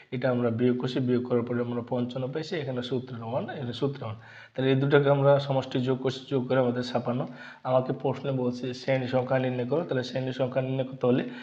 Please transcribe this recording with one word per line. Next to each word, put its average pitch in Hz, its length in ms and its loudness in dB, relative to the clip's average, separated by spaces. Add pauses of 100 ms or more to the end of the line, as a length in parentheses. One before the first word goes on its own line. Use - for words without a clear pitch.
(100)
এটা 127 200 -2
আমরা 120 200 2
বিয়োগ 123 280 2
করছি, 131 220 -2
বিয়োগ 123 280 2
করার 120 200 2
পরে 120 120 0
আমরা 120 280 -4
পঞ্চান্ন 127 400 -2
পাইছি, 156 280 -6
এখানে 131 260 -4
সূত্রের 123 400 -6
ওয়ান, 123 280 -4
এখানে 131 220 -6
সূত্রের 139 320 -4
ওয়ান। 110 120 -8 (320)
তাহলে 131 220 0
এই 135 100 6
দুটাকে 143 300 6
আমরা 139 300 6
সমষ্টি 135 400 -2
যোগ 127 220 2
করছি, 131 180 -2 (100)
যোগ 135 180 2
করে 127 120 2
আমাদের 123 220 2
ছাপান্ন। 123 380 -2 (420)
আমাকে 131 300 2
প্রশ্নে 139 400 -2
বলছে 123 320 -2 (100)
শ্রেণী 131 320 0
সংখ্যা 127 320 2
নির্ণয় 127 320 0
করো, 151 140 2
তাহলে 131 200 -2
শ্রেণী 131 280 -4
সংখ্যা 127 300 0
নির্ণয় 131 280 -2
করতে 135 160 -6
হলে 120 160 4 (200)